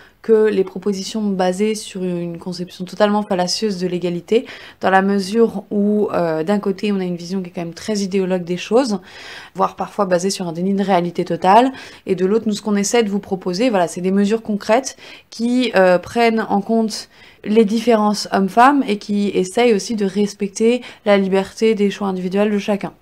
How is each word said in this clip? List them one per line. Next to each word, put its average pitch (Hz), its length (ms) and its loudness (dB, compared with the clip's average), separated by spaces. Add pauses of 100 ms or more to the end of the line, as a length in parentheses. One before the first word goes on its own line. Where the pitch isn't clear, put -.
(220)
que 220 240 4
les 202 180 2
propositions 190 580 -6
basées 190 520 0
sur 208 300 -8
une 170 340 -4
conception 180 480 -10
totalement 208 380 0
fallacieuse 185 560 -2
de 180 80 -4
l'égalité, 175 580 -2 (340)
dans 190 120 0
la 190 100 6
mesure 202 720 0
où, 208 420 0
euh, 165 300 -2
d'un 202 160 0
côté, 202 320 -2
on 196 80 0
a 185 40 -2
une 180 120 -4
vision 175 260 -6
qui 175 80 -10
est - 20 -16
quand 180 100 -8
même 165 120 -8
très 208 260 -4
idéologue 185 440 -2
des 175 140 -4
choses, 214 420 0 (560)
voire 190 200 -2
parfois 196 300 -4
basée 180 240 0
sur 190 180 -4
un 170 40 -6
déni 180 240 -2
de 196 80 0
réalité 175 420 0
totale, 190 460 4 (340)
et 190 80 0
de 180 140 0
l'autre, 220 180 0
nous, 214 80 0
ce 202 80 -6
qu'on 208 140 -2
essaie 202 260 2
de 214 80 0
vous 202 80 -2
proposer, 196 540 -2
voilà, 180 160 2
c'est 175 140 -8
des 185 100 0
mesures 202 320 2
concrètes 220 540 0 (340)
qui, 240 440 0
euh, 185 220 6
prennent 226 500 0
en 196 140 0
compte 220 480 -2 (340)
les 214 220 4
différences 214 680 0
hommes-femmes 233 540 4
et 202 120 -2
qui 202 300 -2
essayent 185 440 2
aussi 196 220 -2
de 202 100 -2
respecter 208 760 0 (260)
la 202 100 4
liberté 190 560 0
des 202 160 2
choix 196 180 -6
individuels 190 440 -2
de 202 80 0
chacun. 196 420 -4